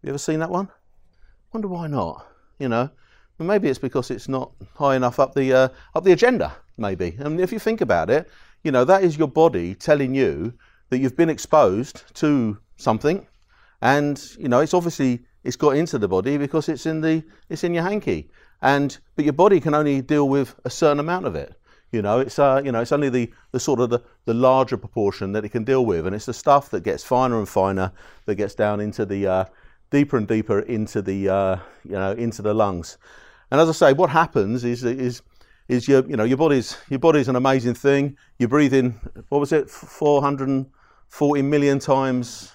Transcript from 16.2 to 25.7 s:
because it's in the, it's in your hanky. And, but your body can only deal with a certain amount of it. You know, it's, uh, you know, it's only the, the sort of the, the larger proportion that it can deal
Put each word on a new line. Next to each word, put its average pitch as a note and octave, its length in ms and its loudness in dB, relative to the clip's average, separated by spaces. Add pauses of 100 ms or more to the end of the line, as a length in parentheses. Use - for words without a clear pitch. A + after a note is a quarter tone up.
because C#3+ 320 -4
it's D3 160 -6
in D#3+ 160 -4
the, D#3+ 220 0 (260)
it's E3 140 -8
in F3 100 -2
your E3 100 -2
hanky. E3+ 460 -4 (320)
And, C#3 360 0 (180)
but D3+ 100 -2
your D3 80 2
body F#3 260 4
can D3+ 140 -2
only D3 280 0
deal D3 260 0
with C#3 280 -2 (100)
a B2+ 40 -6
certain D3 300 2
amount F3 260 -4
of F#2+ 100 -4
it. C#2+ 200 -10 (360)
You A2 100 -2
know, G#2 180 0
it's, C3+ 200 -4
uh, C#3 240 4
you C3+ 80 -4
know, A#2 100 -2
it's A#2+ 100 -4
only D3 180 0
the, A#2+ 220 -2 (200)
the B2+ 80 -4
sort C3 200 0
of A#2+ 100 2
the, A#2+ 100 0 (260)
the A#2 80 -2
larger B2+ 440 2
proportion G2+ 560 -4
that G#2+ 120 -4
it G#2 40 -10
can A2+ 140 -6
deal C3 220 0